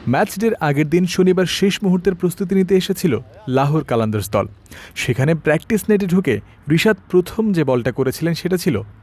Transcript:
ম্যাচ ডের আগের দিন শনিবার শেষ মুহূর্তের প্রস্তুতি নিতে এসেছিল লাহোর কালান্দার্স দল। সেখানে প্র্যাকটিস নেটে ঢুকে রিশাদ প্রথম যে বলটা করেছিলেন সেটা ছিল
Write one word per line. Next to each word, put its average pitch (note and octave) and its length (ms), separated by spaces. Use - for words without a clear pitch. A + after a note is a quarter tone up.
ম্যাচ E3+ 300
ডের A3 160
আগের D3 360
দিন E3+ 160
শনিবার F#3 400
শেষ - 360
মুহূর্তের F#3 320
প্রস্তুতি F3+ 400
নিতে F#3+ 220
এসেছিল F3+ 440
লাহোর C#3 360
কালান্দার্স A2 460
দল। G2+ 180
সেখানে C3 400
প্র্যাকটিস D#3+ 540
নেটে G3+ 180
ঢুকে E3 340
রিশাদ G#3 260
প্রথম G3+ 420
যে E3+ 120
বলটা B2+ 280
করেছিলেন C3+ 420
সেটা F3+ 220
ছিল C3+ 260